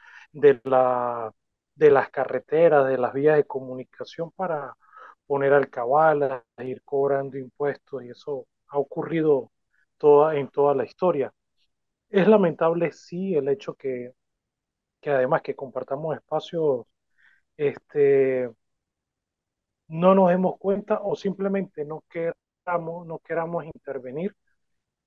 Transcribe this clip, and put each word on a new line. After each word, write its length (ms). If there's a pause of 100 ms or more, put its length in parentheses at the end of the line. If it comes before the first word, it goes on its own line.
(320)
de 320
la, 680 (420)
de 160
las 200
carreteras, 760
de 100
las 160
vías 220
de 80
comunicación 880
para 440 (500)
poner 280
alcabalas, 880 (160)
ir 260
cobrando 540
impuestos, 680
y 60
eso 360 (220)
ha 100
ocurrido 720 (460)
toda, 400
en 120
toda 260
la 100
historia. 480 (760)
Es 180
lamentable, 640
sí, 420
el 140
hecho 260
que, 380 (880)
que 100
además 320
que 140
compartamos 580
espacios, 720 (680)
este, 960 (1400)
no 260
nos 160
demos 280
cuenta 440
o 140
simplemente 680
no 240
queramos, 1000
no 140
queramos 440
intervenir 680 (720)